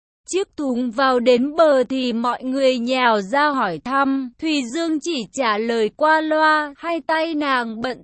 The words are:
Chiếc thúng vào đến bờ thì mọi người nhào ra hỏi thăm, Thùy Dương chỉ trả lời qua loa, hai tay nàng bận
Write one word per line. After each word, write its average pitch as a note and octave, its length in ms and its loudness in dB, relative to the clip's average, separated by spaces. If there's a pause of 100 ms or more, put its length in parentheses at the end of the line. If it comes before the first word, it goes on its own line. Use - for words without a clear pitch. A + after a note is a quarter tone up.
(280)
Chiếc F#4 280 -4
thúng B3+ 340 -2
vào B3+ 300 2
đến B3+ 360 2
bờ C#4+ 280 4
thì B3+ 280 -2
mọi A#3 320 -4
người C4 340 2
nhào A#3+ 420 2
ra C#4 280 0
hỏi A3 360 -2
thăm, C4+ 540 -2
Thùy D#4 240 -2 (120)
Dương E4 260 -2
chỉ C#4+ 320 -6
trả A3 260 0
lời A3+ 380 0
qua D#4 240 2
loa, D#4 560 2
hai E4 240 -6
tay D#4+ 340 -2
nàng B3 460 -2
bận B3+ 240 -8